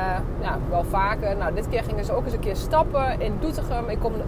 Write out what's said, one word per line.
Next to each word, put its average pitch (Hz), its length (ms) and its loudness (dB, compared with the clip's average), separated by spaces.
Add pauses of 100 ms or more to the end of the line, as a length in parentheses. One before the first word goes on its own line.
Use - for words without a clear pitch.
(400)
ja, 185 180 -2 (120)
wel 175 140 2
vaker. 196 520 2
Nou, 170 180 0
dit 175 140 -2
keer 226 140 0
gingen 214 220 -2
ze 220 80 -2
ook 190 120 0
eens 247 80 -2
een 226 80 0
keer 196 160 0
stappen 269 640 2
in 202 200 0
Doetinchem. 247 480 -2
Ik 208 100 -2
kom 226 140 0 (160)